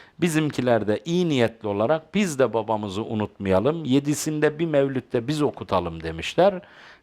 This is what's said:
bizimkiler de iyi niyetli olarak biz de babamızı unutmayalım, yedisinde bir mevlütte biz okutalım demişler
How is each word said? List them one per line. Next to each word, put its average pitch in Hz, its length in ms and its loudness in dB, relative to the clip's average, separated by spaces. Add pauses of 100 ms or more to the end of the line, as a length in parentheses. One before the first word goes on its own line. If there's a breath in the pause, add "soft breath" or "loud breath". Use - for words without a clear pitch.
(200 loud breath)
bizimkiler 131 680 2
de 104 180 0
iyi 175 240 0
niyetli 117 380 0
olarak 113 480 0
biz 170 240 0
de 120 140 4
babamızı 107 500 -2
unutmayalım, 107 840 0
yedisinde 147 720 0
bir 170 60 0
mevlütte 139 600 0
biz 151 140 -2
okutalım 87 640 -2
demişler 170 580 0 (420 loud breath)